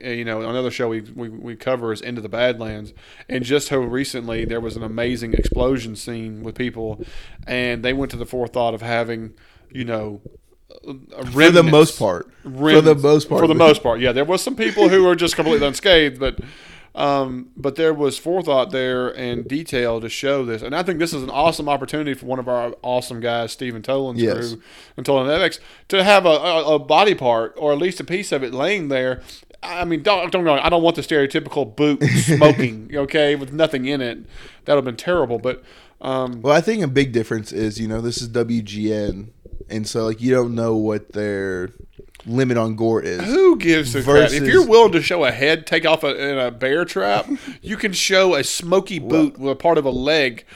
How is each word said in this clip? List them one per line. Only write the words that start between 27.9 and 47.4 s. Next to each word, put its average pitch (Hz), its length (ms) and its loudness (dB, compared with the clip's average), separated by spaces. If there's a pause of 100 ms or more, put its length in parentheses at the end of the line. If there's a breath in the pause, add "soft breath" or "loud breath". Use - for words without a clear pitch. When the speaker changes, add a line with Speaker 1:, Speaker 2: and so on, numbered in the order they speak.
Speaker 1:
a 147 40 -10
piece 185 280 -6
of 139 120 -2
it 123 100 -6
laying 156 360 -2
there. 131 340 -2 (400 loud breath)
I 175 220 -6
mean, 160 180 -2
don't, 202 160 2 (120)
don't 180 120 0
get - 0 -
me - 80 0
wrong, 139 80 2
I 147 100 2
don't 170 140 4
want 165 120 4
the 156 60 -6
stereotypical 143 760 -2
boot 147 280 2
Speaker 2:
<laughs> 127 220 2
Speaker 1:
smoking, 131 720 4
okay, 143 380 2
with 139 180 -6
nothing 147 360 0
in 143 120 -2
it. 120 200 -6 (460 loud breath)
That 147 100 0
would 139 100 2
have - 0 -
been 123 100 -8
terrible. 135 440 -2
But, 123 240 -6 (360 loud breath)
um, 127 440 -6
Speaker 2:
Well, 143 100 4
I 165 80 4
think 220 220 0
a 151 40 0
big 135 240 0
difference 113 400 -2
is, 107 280 -4
you 113 80 -4
know, 110 140 -4
this 117 200 -6
is 123 60 -10
W 117 340 -2
G 107 320 -4
N. 101 400 -6 (360)
And 107 180 -6
so, 113 180 -4
like, 110 160 -4
you 127 120 0
don't 120 220 2
know 113 200 0
what 107 380 -4
their 98 560 -4 (560)
limit 127 300 0
on 110 220 -2
gore 113 240 0
is. 90 220 -6
Speaker 1:
Who 330 340 4
gives 156 380 0
a 139 80 -2
crap? 139 220 6
If 117 60 2
Speaker 2:
Versus 139 160 0
Speaker 1:
you're 359 180 6
willing 220 280 8
to 165 80 2
show 165 240 0
a 123 60 2
head 147 360 0
take 165 180 0
off 156 180 2
a, 139 120 -2 (160)
in 135 60 -4
a 123 140 -2
bear 131 340 -2
trap, 196 420 -2 (180)